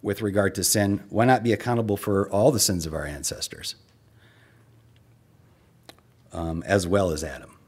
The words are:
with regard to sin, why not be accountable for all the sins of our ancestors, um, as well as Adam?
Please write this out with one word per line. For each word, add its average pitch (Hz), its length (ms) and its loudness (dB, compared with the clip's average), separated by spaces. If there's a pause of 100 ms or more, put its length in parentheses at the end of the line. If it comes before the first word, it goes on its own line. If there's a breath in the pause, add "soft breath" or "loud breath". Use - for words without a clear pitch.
with 101 180 -2
regard 101 360 2
to 95 80 -4
sin, 101 440 2
why 107 160 2
not 127 180 4
be 113 120 4
accountable 113 420 -2
for 98 320 0
all 127 240 4
the 110 80 0
sins 90 240 0
of 80 80 -8
our 76 140 -6
ancestors, - 720 -10 (2500 soft breath)
um, 82 320 -4
as 95 200 2
well 95 240 2
as 73 140 -4
Adam? 71 320 -14 (120)